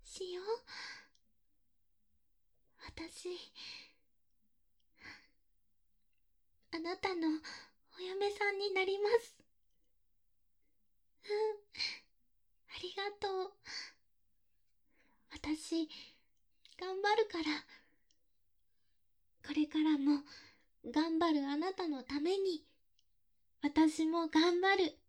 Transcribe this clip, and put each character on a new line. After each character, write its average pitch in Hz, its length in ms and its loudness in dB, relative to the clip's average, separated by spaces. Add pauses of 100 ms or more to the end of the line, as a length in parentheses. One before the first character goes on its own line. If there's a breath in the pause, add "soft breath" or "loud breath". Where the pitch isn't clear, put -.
し 359 280 -10
よ 359 100 -8
う。 - 20 -14 (2500 loud breath)
私、 - 420 -12 (3500 loud breath)
あ 330 60 -6
な 339 180 -4
た 381 180 -4
の 320 140 0 (720 loud breath)
お - 20 -16
嫁 381 300 -2
さ 403 200 0
ん 392 80 -4
に 403 160 -2
な 381 100 2
り 392 140 0
ま 415 100 2 (140)
す。 - 140 -20 (1900)
う - 40 -16
ん。 415 40 -2 (1400 loud breath)
あ - 60 -12
り 359 120 -8
が 403 160 -4 (100)
と 381 280 -2
う。 392 40 -14 (1800 loud breath)
私、 311 560 -4 (920 loud breath)
頑 381 220 -6
張 415 160 4
る 440 100 4
か 349 120 -6
ら。 320 60 -2 (2000 soft breath)
こ 294 80 -8
れ 302 120 4
か 311 120 -2
ら 302 180 6
も、 285 260 4 (600 loud breath)
頑 320 340 2
張 330 220 4
る 277 80 -2
あ 285 80 0
な 359 160 -2
た 370 160 -4
の 269 140 -4
た 277 180 -4
め 359 180 2
に、 370 240 -2 (1000)
私 311 440 6
も 330 220 2
頑 349 320 6
張 381 160 4
る。 349 220 2 (100)